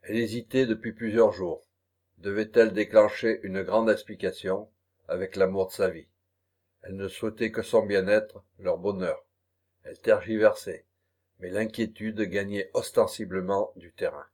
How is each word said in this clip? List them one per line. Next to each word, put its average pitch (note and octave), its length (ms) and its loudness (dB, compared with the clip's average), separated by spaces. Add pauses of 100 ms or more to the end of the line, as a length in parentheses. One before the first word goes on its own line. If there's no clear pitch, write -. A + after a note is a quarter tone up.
Elle G#2+ 140 -4
hésitait A#2+ 500 0
depuis A2+ 260 -4
plusieurs A2+ 400 2
jours. F2+ 340 -6 (520)
Devait-elle G#2+ 540 2
déclencher G#2+ 720 4
une F#2+ 200 -6
grande G#2+ 280 2
explication G2 800 -4 (380)
avec F#2 280 -4
l'amour F#2+ 300 2
de - 60 -14
sa F#2 180 0
vie ? D#2+ 180 -14 (760)
Elle F#2+ 140 -12
ne G2 120 -6
souhaitait A2 420 -4
que A2+ 120 -4
son - 240 4
bien-être, G2+ 580 0 (140)
leur F2+ 200 -2
bonheur. F#2 460 -4 (580)
Elle - 160 -16
tergiversait, G#2+ 880 2 (520)
mais F2+ 120 -12
l'inquiétude G#2+ 720 -4
gagnait G2 520 -4
ostensiblement G2 1000 -2
du F2 160 -20
terrain. D2 420 -6